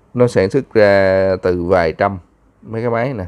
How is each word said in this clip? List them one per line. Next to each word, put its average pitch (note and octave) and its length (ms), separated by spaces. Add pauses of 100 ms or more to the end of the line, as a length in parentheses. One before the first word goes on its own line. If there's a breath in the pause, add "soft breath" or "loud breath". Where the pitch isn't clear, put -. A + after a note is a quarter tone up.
(140)
Nó B2 140
sản G2 220
xuất C3+ 240
ra F#2+ 680
từ F2+ 220
vài E2+ 300
trăm G2+ 240 (440)
mấy A2+ 200
cái A#2+ 80
máy A#2+ 240
nè, F#2+ 140